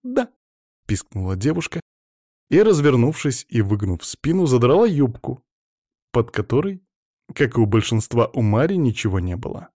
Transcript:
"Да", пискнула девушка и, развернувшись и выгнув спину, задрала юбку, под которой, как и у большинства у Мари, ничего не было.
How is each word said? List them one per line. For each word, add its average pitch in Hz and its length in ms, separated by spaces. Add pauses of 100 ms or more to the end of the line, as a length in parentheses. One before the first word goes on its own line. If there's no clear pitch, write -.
"Да", 254 280 (600)
пискнула 95 460
девушка 160 420 (720)
и, 175 120
развернувшись 143 880
и 113 140
выгнув 98 420
спину, 170 420
задрала 131 400
юбку, 135 560 (720)
под 117 200
которой, 175 520 (500)
как 123 240
и 117 40
у 110 40
большинства 113 680
у 127 80
Мари, 120 340
ничего 107 460
не 90 160
было. - 320 (100)